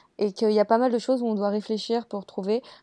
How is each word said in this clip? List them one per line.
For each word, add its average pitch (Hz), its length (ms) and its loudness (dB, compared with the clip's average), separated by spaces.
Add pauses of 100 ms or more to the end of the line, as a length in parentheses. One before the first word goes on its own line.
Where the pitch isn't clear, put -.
(180)
Et 202 140 0
qu'il 214 200 0
y 214 100 4
a 202 40 2
pas 226 120 4
mal 247 160 2
de 240 40 2
choses 262 240 0
où 240 40 -2
on 220 100 -2
doit 202 140 -2
réfléchir 220 560 -4
pour 196 200 -10
trouver. 208 360 -4 (220)